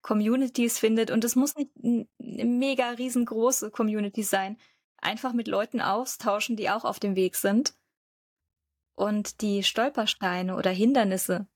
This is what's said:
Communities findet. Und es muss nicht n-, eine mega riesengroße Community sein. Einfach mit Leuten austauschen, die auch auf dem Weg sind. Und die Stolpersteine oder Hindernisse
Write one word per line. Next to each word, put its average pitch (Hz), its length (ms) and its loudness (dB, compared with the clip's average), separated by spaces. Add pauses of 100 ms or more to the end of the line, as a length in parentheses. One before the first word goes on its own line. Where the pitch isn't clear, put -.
Communities 233 760 0
findet. 226 320 2
Und 220 140 2
es 233 120 0
muss 285 200 2
nicht 294 140 -4 (120)
n-, 233 260 0 (120)
eine - 240 -6
mega 247 460 2
riesengroße 240 800 0
Community 214 520 -2
sein. 196 360 -2 (400)
Einfach 226 340 -4
mit 233 160 -2
Leuten 208 320 -2
austauschen, 214 760 -2
die 202 140 -2
auch 214 140 -2
auf 202 160 -4
dem 196 160 -2
Weg 185 200 0
sind. 208 380 2 (1200)
Und 208 460 -2
die 202 220 0
Stolpersteine 185 920 0
oder 185 140 2
Hindernisse 196 840 2